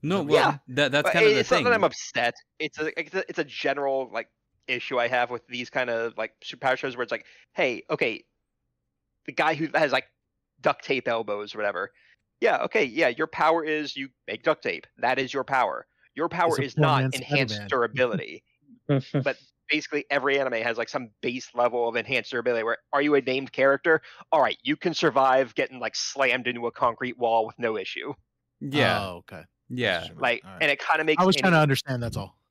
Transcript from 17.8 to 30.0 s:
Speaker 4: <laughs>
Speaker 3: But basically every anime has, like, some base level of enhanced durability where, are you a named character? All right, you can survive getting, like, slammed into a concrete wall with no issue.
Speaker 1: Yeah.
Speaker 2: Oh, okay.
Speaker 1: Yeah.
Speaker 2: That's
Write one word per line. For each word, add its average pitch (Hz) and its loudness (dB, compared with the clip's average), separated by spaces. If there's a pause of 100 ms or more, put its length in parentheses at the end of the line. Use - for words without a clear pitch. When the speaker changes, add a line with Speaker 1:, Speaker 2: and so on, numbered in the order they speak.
Speaker 4:
<laughs> 139 0
Speaker 3:
But 135 -2 (300)
basically 151 -2
every 139 2
anime 131 0 (100)
has, 117 -2
like, 117 -4
some 123 -6 (100)
base 127 -6
level 120 2
of 113 -6
enhanced 120 -4
durability 120 0
where, 113 -2 (160)
are 143 2
you 147 4
a 139 6
named 131 -4
character? 139 4 (300)
All 156 4
right, 113 2
you 143 -2
can 175 -2
survive 135 4
getting, 131 -4
like, 113 -6
slammed 127 0
into 120 -4
a 113 -4
concrete 123 -2
wall 117 2
with - -14
no 113 -2
issue. - -8 (460)
Speaker 1:
Yeah. 110 0
Speaker 2:
Oh, 87 -12
okay. 82 -18 (260)
Speaker 1:
Yeah. 113 0
Speaker 2:
That's - -8